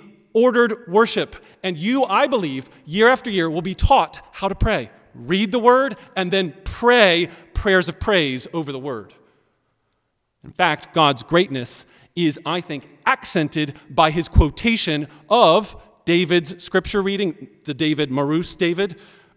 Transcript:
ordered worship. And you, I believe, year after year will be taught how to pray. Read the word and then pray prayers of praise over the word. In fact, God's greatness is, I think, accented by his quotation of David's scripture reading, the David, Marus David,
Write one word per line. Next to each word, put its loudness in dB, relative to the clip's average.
ordered 2
worship. 0
And -6
you, -2
I 0
believe, -4
year 2
after 2
year -2
will -4
be -8
taught 0
how -6
to -4
pray. -2
Read -2
the 0
word 4
and -2
then 0
pray 2
prayers 2
of -10
praise 0
over -6
the -8
word. -10
In -20
fact, -2
God's 2
greatness -2
is, 0
I -4
think, -12
accented -2
by 2
his -4
quotation 0
of 4
David's 0
scripture -2
reading, -4
the -8
David, -2
Marus -2
David, -2